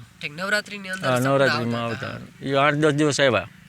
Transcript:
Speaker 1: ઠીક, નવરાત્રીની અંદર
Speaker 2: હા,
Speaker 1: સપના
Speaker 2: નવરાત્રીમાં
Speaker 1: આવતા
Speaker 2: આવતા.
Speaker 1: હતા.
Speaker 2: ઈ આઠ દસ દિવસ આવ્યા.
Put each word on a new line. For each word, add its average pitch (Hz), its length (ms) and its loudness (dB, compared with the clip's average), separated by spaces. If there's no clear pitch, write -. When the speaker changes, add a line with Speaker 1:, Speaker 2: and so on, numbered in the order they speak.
Speaker 1:
ઠીક, 151 100 -12
નવરાત્રીની 196 580 -6
અંદર 185 200 -4
Speaker 2:
હા, 127 100 2
Speaker 1:
સપના 131 100 0
Speaker 2:
નવરાત્રીમાં 123 540 2
Speaker 1:
આવતા 113 240 -6
Speaker 2:
આવતા. 117 180 -10
Speaker 1:
હતા. - 220 -14
Speaker 2:
ઈ 135 60 -2
આઠ 143 220 4
દસ 151 180 4
દિવસ 147 260 2
આવ્યા. 110 280 2